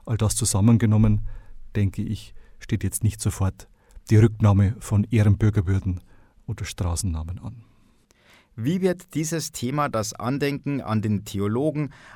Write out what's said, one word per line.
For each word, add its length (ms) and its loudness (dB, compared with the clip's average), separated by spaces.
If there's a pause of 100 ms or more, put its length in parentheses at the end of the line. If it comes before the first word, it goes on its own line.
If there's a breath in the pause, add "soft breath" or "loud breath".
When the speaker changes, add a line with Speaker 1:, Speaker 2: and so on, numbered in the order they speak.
Speaker 1:
All 120 -4
das 200 0
zusammengenommen, 880 4 (500 loud breath)
denke 260 -2
ich, 320 -10 (240 soft breath)
steht 260 -4
jetzt 200 -4
nicht 160 -2
sofort 480 -4 (420 soft breath)
die 60 6
Rücknahme 600 6
von 260 0
Ehrenbürgerwürden 960 2 (460 soft breath)
oder 180 -8
Straßennamen 760 -4
an. 260 -16 (960 soft breath)
Speaker 2:
Wie 200 -2
wird 340 -2
dieses 380 -4
Thema 360 -2
das 260 -4
Andenken 680 -4
an 200 -2
den 240 0
Theologen, 640 -2 (260 loud breath)